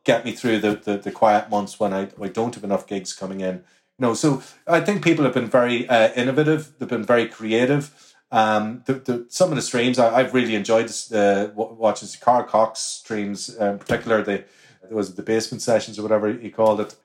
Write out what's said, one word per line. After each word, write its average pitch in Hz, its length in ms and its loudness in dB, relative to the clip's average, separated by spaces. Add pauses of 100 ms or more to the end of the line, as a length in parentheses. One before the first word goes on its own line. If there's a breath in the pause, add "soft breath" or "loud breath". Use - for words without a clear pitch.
get 117 200 2
me 117 80 -6
through 110 280 0
the, 104 160 2
the, 104 200 -4
the 101 140 -8
quiet 107 400 2
months 104 280 -4
when 101 140 0
I, 98 160 -4 (120)
I 101 80 -8
don't 113 260 -4
have 101 100 -16
enough 98 220 -2
gigs 95 260 -8
coming 95 280 -10
in. 92 220 -4 (360 soft breath)
You 127 80 0
know, 113 80 2
so 139 280 0 (240 loud breath)
I 165 140 4
think 202 220 -2
people 147 220 2
have 127 100 2
been 120 120 0
very, 120 420 2
uh, 113 260 4
innovative. 147 640 0
They've 123 100 -8
been 110 160 -4
very 117 240 2
creative. 127 880 -2 (160)
Um, 110 560 0
the, 135 80 0
the, 120 340 -6
some 180 220 2
of 147 60 -2
the 113 60 -2
streams, 123 360 0
I, 117 200 4
I've 131 160 2
really 113 200 0
enjoyed 113 320 2
this, - 260 -12
uh, 101 340 2 (100)
w-, 110 180 -6
watching 107 340 -2
the - 120 -16
Carl 120 220 2
Cox - 380 0
streams, 104 800 -8
uh, 101 140 0
in 101 60 -6
particular, 107 440 0
the, 98 220 -4 (440 soft breath)
it - 40 -14
was 101 220 -4
the - 80 -8
basement 110 400 -2
sessions 107 360 -2
or 107 40 -6
whatever 104 300 0
he 117 180 -10
called 107 300 2
it. - 140 -8 (100)